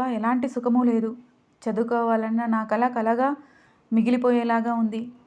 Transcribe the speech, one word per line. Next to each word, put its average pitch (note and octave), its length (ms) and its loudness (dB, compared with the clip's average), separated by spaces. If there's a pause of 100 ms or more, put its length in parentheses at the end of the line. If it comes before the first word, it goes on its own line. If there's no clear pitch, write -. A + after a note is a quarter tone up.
ఎలాంటి A#3+ 400 -2
సుఖమూ B3 340 0
లేదు. A3+ 260 2 (520)
చదువుకోవాలన్న A3+ 840 0
నా A3+ 180 0
కల A3 240 0
కలగా A#3+ 420 0 (640)
మిగిలిపోయేలాగా A#3 840 2
ఉంది. A3+ 280 -2 (260)